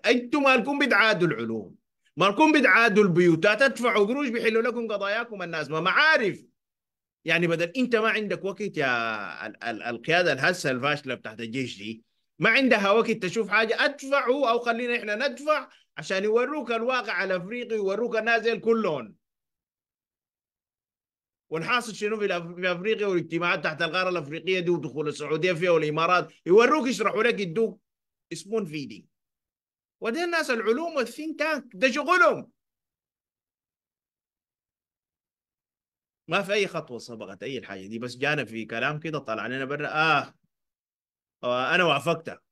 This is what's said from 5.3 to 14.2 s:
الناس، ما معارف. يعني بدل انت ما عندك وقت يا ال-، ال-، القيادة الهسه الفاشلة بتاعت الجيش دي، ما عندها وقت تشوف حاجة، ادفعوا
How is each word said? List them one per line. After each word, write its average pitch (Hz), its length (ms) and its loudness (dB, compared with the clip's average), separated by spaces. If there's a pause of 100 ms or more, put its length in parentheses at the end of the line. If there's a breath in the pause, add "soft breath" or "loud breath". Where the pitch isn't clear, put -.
الناس، 165 280 -6
ما 156 100 -2
معارف. 220 640 2 (800)
يعني 170 220 2
بدل 165 300 -2
انت 247 200 0
ما 220 140 2
عندك 190 340 -4
وقت 196 320 -8
يا 110 680 -2
ال-، 104 180 -14
ال-، 110 180 -8
القيادة 147 500 0
الهسه 143 380 0
الفاشلة 135 440 -2
بتاعت 107 260 -14
الجيش 113 380 -6
دي، 110 260 -12 (340)
ما 190 120 2
عندها 220 400 4
وقت 226 200 4
تشوف 196 380 -2
حاجة، 220 360 2
ادفعوا 277 640 0